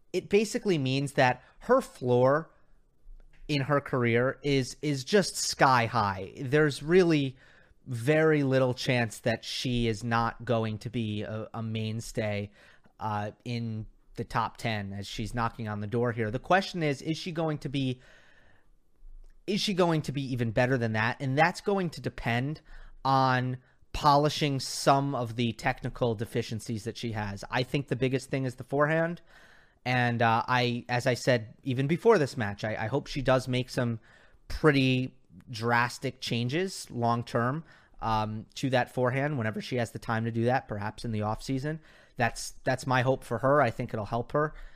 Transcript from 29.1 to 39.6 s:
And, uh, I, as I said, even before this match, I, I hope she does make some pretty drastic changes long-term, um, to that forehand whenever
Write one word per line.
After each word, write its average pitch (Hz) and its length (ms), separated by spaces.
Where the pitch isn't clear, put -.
And, 123 380
uh, 113 240
I, 123 420
as 123 200
I 127 60
said, 117 400
even 135 240
before 196 300
this 139 180
match, 101 260
I, 107 160
I 110 80
hope 113 220
she 143 140
does 131 260
make 127 200
some 117 300
pretty 131 680
drastic 120 680
changes 139 720
long-term, 120 720
um, 110 540
to 139 160
that 123 240
forehand 135 440
whenever 107 220